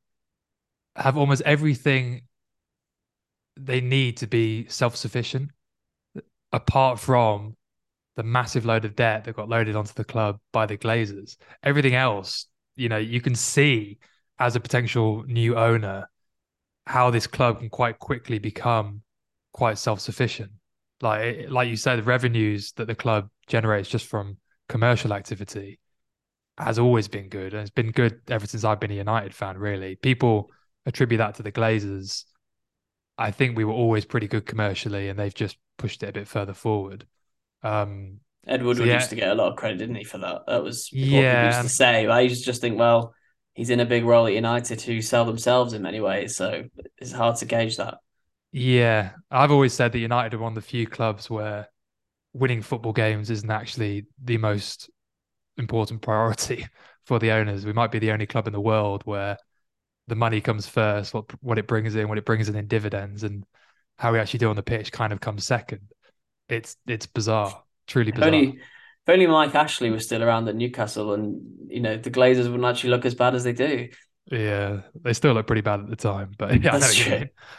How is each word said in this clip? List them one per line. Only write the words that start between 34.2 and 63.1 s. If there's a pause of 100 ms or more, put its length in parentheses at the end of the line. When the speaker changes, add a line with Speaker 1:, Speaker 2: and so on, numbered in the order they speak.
Speaker 1:
good
commercially,
and
they've
just (200)
pushed
it
a
bit
further
forward. (580)
Um, (260)
Speaker 2:
Ed
Woodward
Speaker 1:
so,
yeah.
Speaker 2:
used
to
get
a
lot
of
credit,
didn't
he,
for
that?
That
was
what
people
Speaker 1:
Yeah,
Speaker 2:
used
to
Speaker 1:
and
Speaker 2:
say.
But
I
used
to
just
think,
well, (380)
he's
in
a
big
role
at
United
who
sell
themselves
in
many
ways,
so (340)
it's
hard
to
gauge
that. (560)
Speaker 1:
Yeah, (180)
I've
always
said
that
United
are
one
of
the
few
clubs
where (640)
winning
football
games
isn't
actually (180)
the
most (680)
important
priority (180)
<laughs>
for
the
owners.
We
might
be
the
only
club
in
the
world
where (720)
the
money
comes
first,
what, (160)
what
it
brings
in,
what
it
brings
in
in
dividends,